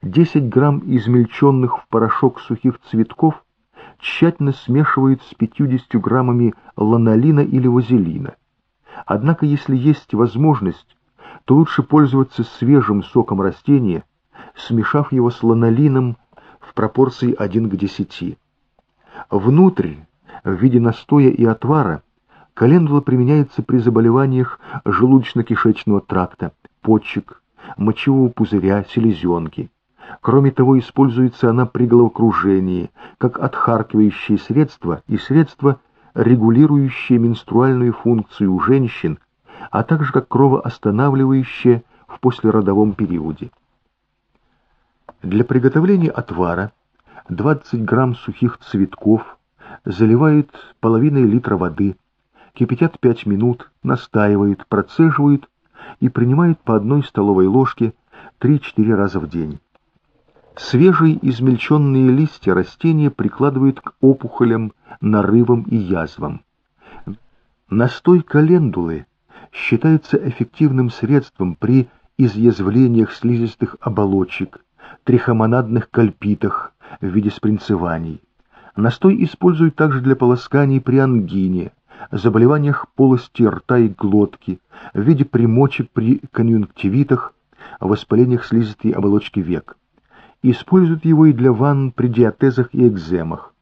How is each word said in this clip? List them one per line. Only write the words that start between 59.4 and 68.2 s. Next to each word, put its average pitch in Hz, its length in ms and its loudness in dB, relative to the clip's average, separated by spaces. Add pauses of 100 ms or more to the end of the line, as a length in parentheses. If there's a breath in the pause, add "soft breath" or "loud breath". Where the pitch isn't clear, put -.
Свежие 160 720 2
измельчённые 131 840 0
листья 139 420 0
растения 147 580 0
прикладывают 135 720 -2
к - 220 -16
опухолям, 117 720 0 (260 loud breath)
нарывам 107 600 2
и 104 140 -6
язвам. 82 680 -6 (1300 loud breath)
Настой 127 500 2